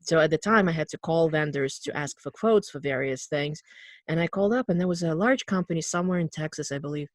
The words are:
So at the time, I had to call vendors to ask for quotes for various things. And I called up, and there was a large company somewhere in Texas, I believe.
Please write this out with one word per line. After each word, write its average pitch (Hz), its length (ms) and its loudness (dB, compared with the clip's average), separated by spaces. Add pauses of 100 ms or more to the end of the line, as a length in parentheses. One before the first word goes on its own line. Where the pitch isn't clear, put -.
So 165 180 2
at 160 100 6
the 156 80 0
time, 208 300 4
I 170 60 0
had 156 160 -2
to - 80 -12
call 165 320 2
vendors 147 500 -2
to - 160 -8
ask 143 240 -6
for - 120 -10
quotes 214 380 2
for - 100 -12
various 135 460 -4
things. 147 380 -4 (440)
And 160 120 0
I 170 80 2
called 202 260 2
up, 247 160 0
and 175 100 2
there 180 80 2
was 175 160 0
a 165 120 0
large 226 300 2
company 175 360 -2
somewhere 180 380 0
in 165 100 0
Texas, 156 420 -6
I 139 60 -4
believe. 147 380 -6